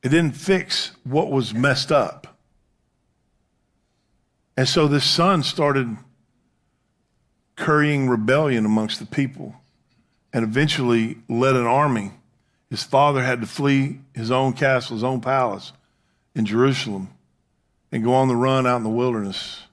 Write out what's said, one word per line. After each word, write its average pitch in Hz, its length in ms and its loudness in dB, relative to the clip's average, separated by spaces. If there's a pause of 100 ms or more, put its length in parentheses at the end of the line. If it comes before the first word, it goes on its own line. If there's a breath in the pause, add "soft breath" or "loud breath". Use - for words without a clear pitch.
It 131 60 -2
didn't 156 260 2
fix - 560 -2 (120)
what 147 280 -2
was 120 220 -2
messed 127 380 0
up. 123 460 -2 (2250)
And 131 120 0
so 156 200 2
this 143 160 2
son 175 380 2
started 135 560 0 (1600)
currying 147 520 0
rebellion 123 580 2
amongst 107 340 0
the 113 60 -12
people - 500 -6 (760)
and 113 120 0
eventually 120 760 0 (100)
led 127 280 0
an 120 100 0
army. 120 460 0 (580)
His 113 140 -8
father 139 400 2
had 123 180 -2
to 107 60 -8
flee 139 520 0 (140)
his 117 180 -6
own 131 220 2
castle, 131 420 0
his 110 80 -4
own 127 180 -2
palace 123 520 -2 (640)
in 113 100 -2
Jerusalem, 110 640 0 (840)
and 117 120 -4
go 120 100 2
on 131 140 4
the 127 80 2
run 131 320 2
out 123 100 0
in 117 60 -4
the 110 60 -4
wilderness. 110 840 -4